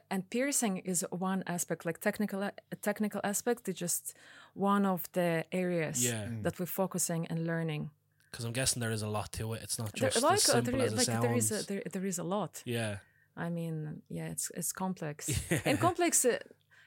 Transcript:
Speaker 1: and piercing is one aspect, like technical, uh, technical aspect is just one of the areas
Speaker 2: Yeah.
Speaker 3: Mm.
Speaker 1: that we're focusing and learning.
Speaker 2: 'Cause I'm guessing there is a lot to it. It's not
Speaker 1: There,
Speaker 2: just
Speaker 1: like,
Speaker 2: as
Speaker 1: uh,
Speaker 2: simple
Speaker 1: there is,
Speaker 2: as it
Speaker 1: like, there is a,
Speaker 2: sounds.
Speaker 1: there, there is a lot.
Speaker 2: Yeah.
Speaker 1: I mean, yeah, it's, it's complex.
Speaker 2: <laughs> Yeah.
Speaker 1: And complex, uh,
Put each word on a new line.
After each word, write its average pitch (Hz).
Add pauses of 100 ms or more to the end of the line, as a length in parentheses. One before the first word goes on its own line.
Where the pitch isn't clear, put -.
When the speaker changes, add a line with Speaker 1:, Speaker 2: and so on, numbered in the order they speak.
Speaker 1:
and 190
piercing 240
is 185
one 185
aspect, 175
like 165
technical, 202
uh, 202 (300)
technical 208
aspect 240
is 180
just - (400)
one 196
of 185 (120)
the 170
areas 170
Speaker 2:
Yeah. 113
Speaker 3:
Mm. 113
Speaker 1:
that -
we're 180 (180)
focusing 170
and 165
learning. 156 (420)
Speaker 2:
'Cause -
I'm 117
guessing 127
there 113
is 107
a 107
lot 104
to 113
it. 110
It's -
not 110
Speaker 1:
There, -
Speaker 2:
just -
Speaker 1:
like, 330
Speaker 2:
as 415
Speaker 1:
uh, 277
Speaker 2:
simple 240
Speaker 1:
there 262
is, 208
Speaker 2:
as 247
it 240
Speaker 1:
like, 226
there 240
is 220
a, 214
Speaker 2:
sounds. -
Speaker 1:
there, 202 (100)
there 190
is 185
a 170
lot. 180
Speaker 2:
Yeah. 113 (400)
Speaker 1:
I 170
mean, 165
yeah, 160
it's, -
it's 165
complex. 180 (100)
Speaker 2:
<laughs> -
Yeah. 147
Speaker 1:
And 285
complex, 349
uh, 226 (480)